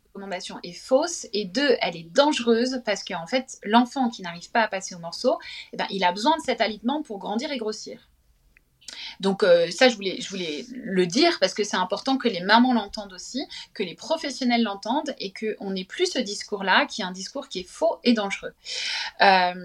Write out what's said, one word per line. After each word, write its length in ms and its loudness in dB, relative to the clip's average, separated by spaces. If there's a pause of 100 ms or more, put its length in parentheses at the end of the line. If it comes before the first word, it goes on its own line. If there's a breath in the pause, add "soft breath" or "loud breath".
(140)
recommandation 480 -10
est 100 -12
fausse, 640 0
et 100 -2
deux, 360 2
elle 160 0
est 180 -14
dangereuse, 720 4
parce 180 -2
qu'en 220 -6
fait, 380 -2
l'enfant 440 4
qui 140 -10
n'arrive 280 -12
pas 120 2
à 60 0
passer 260 -8
au 40 -12
morceau, 400 -2 (360 loud breath)
eh 20 -12
ben, 140 -2
il 140 -2
a 80 4
besoin 260 2
de 40 -8
cet 200 0
alitement 400 -2
pour 160 -10
grandir 340 -4
et 60 -4
grossir. 500 -8 (1080 loud breath)
Donc, 240 0
euh, 280 8
ça, 180 6
je 80 -2
voulais, 240 -4
je 80 -8
voulais 420 -6
le 360 0
dire 340 4
parce 140 -6
que 100 -2
c'est 120 -4
important 400 0
que 120 0
les 120 -4
mamans 320 6
l'entendent 400 -4
aussi, 320 -8 (280 loud breath)
que 100 -4
les 120 -8
professionnels 680 0
l'entendent 560 -2
et 140 -8
qu'on 380 -6
n'ait 140 -4
plus 220 -2
ce 120 -2
discours-là 680 0
qui 140 -8
est 40 -4
un 60 -6
discours 380 -10
qui 120 -10
est 80 -12
faux 360 -2
et 80 6
dangereux. 400 -4 (680 loud breath)
Euh, 340 6 (100)